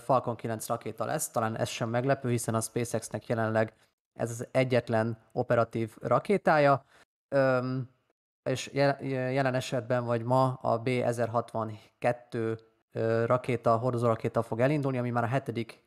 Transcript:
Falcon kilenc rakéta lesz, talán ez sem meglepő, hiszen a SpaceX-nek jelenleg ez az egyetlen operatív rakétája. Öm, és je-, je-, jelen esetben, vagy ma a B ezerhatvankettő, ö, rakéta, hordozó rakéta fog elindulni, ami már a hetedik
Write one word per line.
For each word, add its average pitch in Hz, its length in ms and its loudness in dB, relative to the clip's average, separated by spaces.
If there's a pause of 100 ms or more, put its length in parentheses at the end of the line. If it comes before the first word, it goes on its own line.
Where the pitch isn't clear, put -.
Falcon 120 320 0
kilenc 113 300 -6
rakéta 117 380 -6
lesz, 139 260 -4
talán 113 260 -2
ez 120 120 -2
sem 120 200 -4
meglepő, 123 420 0
hiszen 117 240 0
a 113 60 0
SpaceX-nek - 640 -6
jelenleg 110 460 0 (460)
ez 120 120 -4
az 117 200 -10
egyetlen 117 680 0 (140)
operatív 117 680 0
rakétája. 147 840 4 (440)
Öm, 131 640 0 (600)
és - 220 -4
je-, 139 280 2
je-, 127 300 -4
jelen 131 240 0
esetben, 123 500 -2
vagy 117 180 0
ma 131 400 2
a 117 160 2
B 117 100 -6
ezerhatvankettő, 113 1700 -2 (340)
ö, 113 340 0
rakéta, 123 500 2
hordozó 120 300 0
rakéta 113 360 0
fog 117 180 -4
elindulni, 135 380 2
ami 120 120 -2
már 120 140 0
a - 20 0
hetedik 120 600 -4